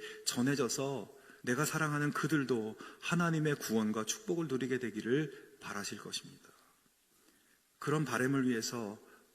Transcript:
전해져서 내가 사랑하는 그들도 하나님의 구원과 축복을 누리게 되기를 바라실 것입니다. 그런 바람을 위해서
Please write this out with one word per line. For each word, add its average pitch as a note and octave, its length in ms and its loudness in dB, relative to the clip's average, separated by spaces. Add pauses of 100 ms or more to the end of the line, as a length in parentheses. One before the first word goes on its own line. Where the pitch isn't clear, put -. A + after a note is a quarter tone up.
(260)
전해져서 C3+ 840 0 (340)
내가 B2 220 2
사랑하는 D3 460 2
그들도 B2 680 0 (240)
하나님의 D#3+ 540 2
구원과 A2 500 2
축복을 E3+ 420 -2
누리게 C3 320 0
되기를 A#2 800 -2
바라실 - 380 -8
것입니다. - 520 -12 (1300)
그런 D3+ 260 2
바람을 B2+ 420 2
위해서 A2+ 500 -2 (380)